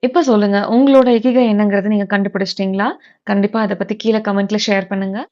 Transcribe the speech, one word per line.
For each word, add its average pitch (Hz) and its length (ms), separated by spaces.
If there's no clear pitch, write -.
இப்ப 262 200
சொல்லுங்க, 208 320
உங்களோட 262 420
இக்கிகை 247 260
என்னங்கிறத 202 400
நீங்க 202 200
கண்டுபிடிச்சிட்டீங்களா? 196 760
கண்டிப்பா 202 340
அதை 202 160
பத்தி 208 220
கீழே 220 240
கமெண்ட்ல 202 400
ஷேர் 196 240
பண்ணுங்க. 196 280